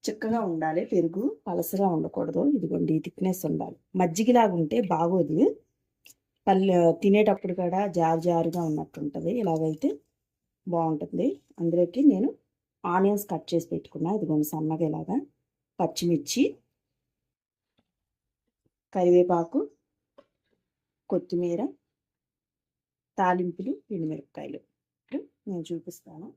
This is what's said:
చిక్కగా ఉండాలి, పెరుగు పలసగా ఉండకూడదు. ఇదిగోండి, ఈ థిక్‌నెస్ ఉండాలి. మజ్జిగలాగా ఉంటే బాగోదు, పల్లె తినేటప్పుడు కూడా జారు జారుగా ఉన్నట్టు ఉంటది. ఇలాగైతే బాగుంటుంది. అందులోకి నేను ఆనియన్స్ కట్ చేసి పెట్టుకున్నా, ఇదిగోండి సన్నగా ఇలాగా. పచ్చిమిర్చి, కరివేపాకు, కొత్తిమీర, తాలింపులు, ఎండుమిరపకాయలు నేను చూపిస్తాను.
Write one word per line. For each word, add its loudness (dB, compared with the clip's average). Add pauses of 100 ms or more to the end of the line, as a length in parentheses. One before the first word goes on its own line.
చిక్కగా -4
ఉండాలి, -2
పెరుగు 0 (240)
పలసగా 0
ఉండకూడదు. -2 (140)
ఇదిగోండి, 0
ఈ 0
థిక్‌నెస్ -2
ఉండాలి. -6 (240)
మజ్జిగలాగా 4
ఉంటే 0 (160)
బాగోదు, 0 (1080)
పల్లె 4 (260)
తినేటప్పుడు 4
కూడా -2 (160)
జారు 2
జారుగా 0
ఉన్నట్టు -6
ఉంటది. -6
ఇలాగైతే -2 (880)
బాగుంటుంది. -2 (340)
అందులోకి 2 (100)
నేను 0 (560)
ఆనియన్స్ 2
కట్ -8
చేసి -2
పెట్టుకున్నా, -6
ఇదిగోండి 0
సన్నగా -2
ఇలాగా. -4 (640)
పచ్చిమిర్చి, 0 (2500)
కరివేపాకు, 4 (1500)
కొత్తిమీర, -2 (1600)
తాలింపులు, 0 (220)
ఎండుమిరపకాయలు -10 (840)
నేను -8
చూపిస్తాను. -14